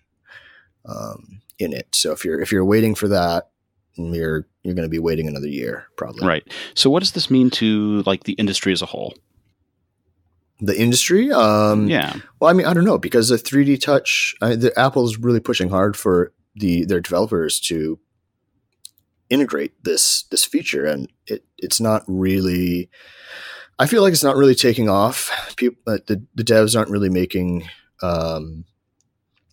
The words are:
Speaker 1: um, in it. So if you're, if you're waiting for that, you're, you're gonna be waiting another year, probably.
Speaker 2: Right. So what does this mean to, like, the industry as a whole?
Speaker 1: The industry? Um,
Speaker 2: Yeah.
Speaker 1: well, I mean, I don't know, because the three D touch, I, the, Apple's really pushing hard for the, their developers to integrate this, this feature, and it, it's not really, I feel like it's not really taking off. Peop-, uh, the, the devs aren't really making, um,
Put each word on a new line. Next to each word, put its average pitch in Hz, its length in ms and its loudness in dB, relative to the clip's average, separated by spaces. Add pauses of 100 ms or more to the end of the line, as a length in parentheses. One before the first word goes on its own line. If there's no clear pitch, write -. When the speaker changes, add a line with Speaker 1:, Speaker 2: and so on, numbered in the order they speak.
(840)
Speaker 1:
um, 53 560 -16 (180)
in 85 140 -4
it. 62 200 -10
So 78 200 -2
if - 120 -8
you're, 78 160 -2
if - 100 -6
you're 95 140 2
waiting 110 300 2
for 107 140 -2
that, 87 400 0 (460)
you're, 82 520 -4 (160)
you're 92 100 -6
gonna 85 140 -4
be 80 100 -6
waiting 82 300 -2
another 71 200 -8
year, 62 380 -8 (120)
probably. - 280 -10
Speaker 2:
Right. 80 220 -10 (260)
So - 160 0
what 160 120 2
does 196 100 -4
this - 180 -6
mean 127 220 2
to, 104 560 0
like, 95 160 -2
the 101 100 -6
industry 98 400 -2
as 85 80 -2
a 80 60 -8
whole? - 260 -12 (1500)
Speaker 1:
The 101 180 -2
industry? 170 520 2
Um, 107 560 4
Speaker 2:
Yeah. 92 280 0 (240)
Speaker 1:
well, 151 100 6
I 175 40 8
mean, 185 120 4
I 170 80 0
don't 170 120 4
know, 208 120 4
because 117 320 2
the 123 80 4
three 139 280 0
D 139 120 2
touch, - 640 0
I, 117 140 2
the, 117 240 2
Apple's 120 380 2
really 117 220 0
pushing 101 300 -2
hard 98 280 0
for 90 340 2 (240)
the, 87 300 0
their 90 160 -2
developers 87 600 -2
to 80 380 -4 (1300)
integrate 120 540 -2
this, - 400 0
this - 220 -2
feature, - 400 -2
and 73 260 -4 (160)
it, - 160 -8 (140)
it's - 240 -4
not 110 260 0
really, 92 800 0 (920)
I 135 80 4
feel 214 160 4
like 190 100 6
it's 156 100 2
not 139 120 4
really 135 180 8
taking 117 340 2
off. 104 440 0 (260)
Peop-, 123 300 -2
uh, 110 180 -2
the, 104 180 -4 (120)
the 117 80 -4
devs 110 340 4
aren't 107 140 0
really 101 180 0
making, 90 580 -2 (360)
um, 80 640 -6 (880)